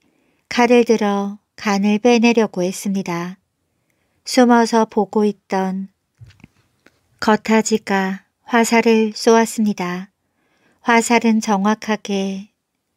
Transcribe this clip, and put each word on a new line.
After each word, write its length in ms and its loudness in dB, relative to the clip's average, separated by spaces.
칼을 340 4
들어 560 -2
간을 440 -2
빼내려고 640 2
했습니다. 760 -6
숨어서 600 2
보고 380 -2
있던 640 -4
거타지가 1040 -2
화살을 720 0
쏘았습니다. 960 -2
화살은 580 2
정확하게 1080 -4